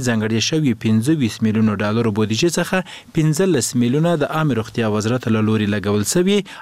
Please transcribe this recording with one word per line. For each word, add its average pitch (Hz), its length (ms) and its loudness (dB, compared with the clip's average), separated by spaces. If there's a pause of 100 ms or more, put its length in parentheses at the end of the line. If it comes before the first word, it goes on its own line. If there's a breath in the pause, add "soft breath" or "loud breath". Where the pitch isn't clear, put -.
ځانګړې 110 400 0
شوې 143 360 0
پنځه 117 380 2
ویشت 113 240 -2
میلیونو 110 380 2
ډالرو 110 340 0
بودیجې 110 400 2
څخه 180 200 -2 (400 loud breath)
پنځلس 156 540 2 (100)
میلیونه 156 400 2
د 147 160 -2
عامه 139 220 0
روغتیا 110 380 -2
وزارت 113 360 -2
له 107 140 0
لوري 107 260 0
لګول 104 300 0 (100)
سوي 185 240 2 (240 loud breath)